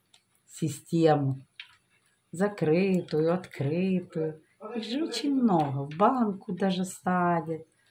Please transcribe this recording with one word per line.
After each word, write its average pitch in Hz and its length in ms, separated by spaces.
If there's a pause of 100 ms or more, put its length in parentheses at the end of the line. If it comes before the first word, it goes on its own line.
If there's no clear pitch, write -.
(460)
систему. 151 1000 (880)
Закрытую, 170 1000
открытую. 175 1080 (340)
Их 220 80
же 247 200
очень 285 320
много. 156 500
В 151 120
банку 214 560
даже 185 320
садят. 175 800 (260)